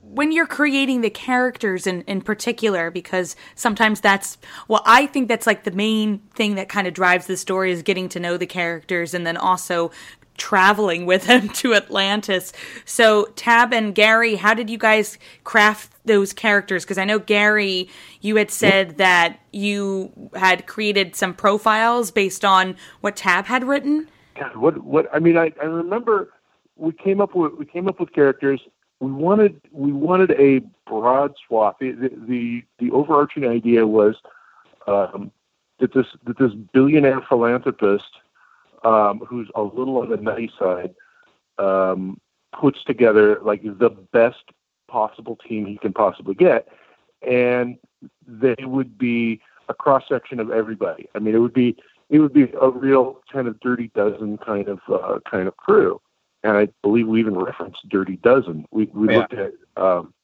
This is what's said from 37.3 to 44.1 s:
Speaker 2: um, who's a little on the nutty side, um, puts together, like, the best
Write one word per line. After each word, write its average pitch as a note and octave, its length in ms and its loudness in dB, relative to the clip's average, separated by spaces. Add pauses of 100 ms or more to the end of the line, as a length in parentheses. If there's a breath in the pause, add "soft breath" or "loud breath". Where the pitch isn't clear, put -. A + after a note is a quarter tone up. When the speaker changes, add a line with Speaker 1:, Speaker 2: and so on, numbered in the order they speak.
Speaker 2:
um, G#2+ 440 2
who's A#2 260 -10
a A2 80 -4
little B2+ 360 -4
on A#2 120 -4
the A2 60 -2
nutty A2 420 -6
side, F#2+ 360 -4 (640 soft breath)
um, F#2+ 640 -2 (320)
puts - 320 -2
together, G#2+ 580 4
like, G#2 200 -2
the G#2 280 0
best A2+ 540 -2 (440)